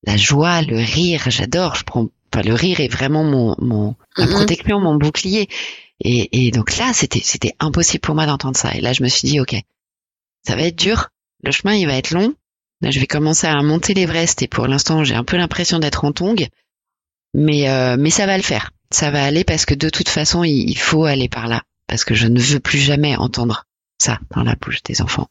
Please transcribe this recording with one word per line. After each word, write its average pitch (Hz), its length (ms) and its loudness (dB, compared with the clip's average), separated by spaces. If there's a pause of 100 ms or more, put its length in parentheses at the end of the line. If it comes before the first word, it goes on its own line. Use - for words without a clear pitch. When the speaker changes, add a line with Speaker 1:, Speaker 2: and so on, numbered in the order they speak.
Speaker 1:
la 104 120 0
joie, 156 460 2
le 123 140 -2
rire, 143 520 0
j'adore, 160 460 -2
je - 80 -6
prends, 117 240 -2 (260)
enfin, 101 140 0
le 110 80 2
rire 165 260 0
est 131 80 0
vraiment 139 360 0
mon, 127 340 2
mon, 107 380 0 (220)
ma - 80 2
Speaker 2:
Mhm. 180 60 2
Speaker 1:
protection, 202 480 0
mon 160 160 4
bouclier. 190 520 0 (520)
Et, 123 460 2
et 117 60 4
donc 120 240 0
là, 247 160 0
c'était, - 320 0
c'était - 340 -2
impossible 160 440 0
pour 156 120 -2
moi 156 120 2
d'entendre 139 300 -2
ça. - 180 -2
Et - 60 -4
là, 117 120 0
je 131 100 0
me 127 60 2
suis - 180 0
dit, « 143 140 2
Ok, 120 160 -2 (920)
ça 101 80 -2
va 120 80 -2
être 170 160 -2
dur, 226 300 0 (340)
le 127 80 -4
chemin, 190 240 0
il 190 120 2
va 135 100 0
être 131 140 -4
long. » 208 240 0 (480)
Là, 160 80 0
je 135 100 0
vais 135 60 0
commencer 156 400 0
à 143 140 2
monter 156 320 2
l'Everest 170 480 0
et 127 80 -2
pour 120 180 -2
l'instant, 147 380 2
j'ai 131 100 0
un 117 100 -2
peu 180 120 -2
l'impression 175 440 -2
d'être 147 260 -2
en 147 60 0
tongs. 180 360 0 (840)
Mais, 147 340 2
euh, 127 300 2
mais 147 100 2
ça 202 160 2
va 190 140 2
le 196 40 -2
faire. - 280 -4 (200)
Ça 151 200 0
va 143 120 0
aller 151 220 2
parce 160 220 0
que 147 80 0
de 151 160 -2
toute - 180 -4
façon, 160 360 0
il, 143 260 2
il 123 80 -4
faut 160 260 2
aller 139 240 0
par 113 180 -8
là. 117 160 -2 (240)
Parce - 180 -4
que - 100 0
je 113 120 2
ne 120 140 4
veux 139 180 2
plus - 200 -2
jamais 143 380 2
entendre 120 500 -2 (320)
ça 113 200 -2 (160)
dans 60 80 0
la 58 120 2
bouche - 280 -8
des - 200 -2
enfants. - 280 -4